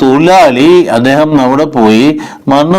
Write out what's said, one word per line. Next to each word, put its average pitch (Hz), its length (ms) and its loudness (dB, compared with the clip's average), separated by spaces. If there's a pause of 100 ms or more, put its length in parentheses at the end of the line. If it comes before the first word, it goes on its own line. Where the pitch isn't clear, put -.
തൊഴിലാളി, 151 680 2 (260)
അദ്ദേഹം 139 340 0 (160)
അവിടെ 135 200 -2 (120)
പോയി 110 280 2 (460)
മണ്ണ് 151 280 0